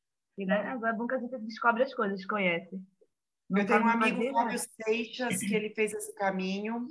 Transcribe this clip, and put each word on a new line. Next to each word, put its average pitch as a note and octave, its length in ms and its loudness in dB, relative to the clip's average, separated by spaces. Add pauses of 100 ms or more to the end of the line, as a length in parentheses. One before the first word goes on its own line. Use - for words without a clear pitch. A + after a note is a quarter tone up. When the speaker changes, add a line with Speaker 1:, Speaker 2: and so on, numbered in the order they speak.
(380)
Speaker 1:
E, G3 80 -4
né, G3+ 380 0
é A3+ 100 2
bom A3 120 -4
que B3+ 80 -4
a C4 60 0
gente B3 200 -8
descobre A#3 440 2
as C#4 100 -2
coisas, G3 320 -2
conhece. F3+ 460 0 (760)
Não G3 140 2
Speaker 2:
Eu G3 60 0
tenho A3+ 160 6
um A3+ 40 4
Speaker 1:
sabe, A#3 120 4
não A3 80 4
Speaker 2:
amigo, - 100 2
Speaker 1:
fazia A#3+ 140 0
Speaker 2:
Flávio A#3 240 2
Speaker 1:
ideia. - 120 -4 (160)
Speaker 2:
Seixas, A3+ 580 -2
que G3+ 120 0
ele G#3+ 220 0
fez G#3+ 180 0
esse - 220 -8
caminho, G3+ 760 -2